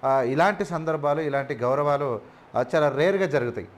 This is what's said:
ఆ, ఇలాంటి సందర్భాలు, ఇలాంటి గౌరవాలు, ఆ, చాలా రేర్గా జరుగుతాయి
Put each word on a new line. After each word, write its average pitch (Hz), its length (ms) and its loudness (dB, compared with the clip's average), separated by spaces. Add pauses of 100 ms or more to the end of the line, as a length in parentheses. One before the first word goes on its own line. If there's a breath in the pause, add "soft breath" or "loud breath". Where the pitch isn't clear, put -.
ఆ, 135 180 2
ఇలాంటి 175 420 2
సందర్భాలు, 156 560 -2
ఇలాంటి 139 340 -2
గౌరవాలు, 139 680 0 (360 loud breath)
ఆ, 123 80 2 (100)
చాలా 151 140 4
రేర్గా 180 380 2
జరుగుతాయి 120 520 -2